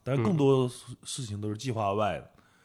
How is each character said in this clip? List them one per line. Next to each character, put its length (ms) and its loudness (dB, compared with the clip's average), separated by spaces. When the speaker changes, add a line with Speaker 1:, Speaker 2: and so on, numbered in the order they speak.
Speaker 1:
但 140 -2
是 60 2
更 120 2
多 320 4
事， 220 -12
Speaker 2:
嗯。 140 -14
Speaker 1:
事 200 -10
情 160 -8
都 120 -4
是 40 -4
计 160 -6
划 220 0
外 240 2
的。 140 -14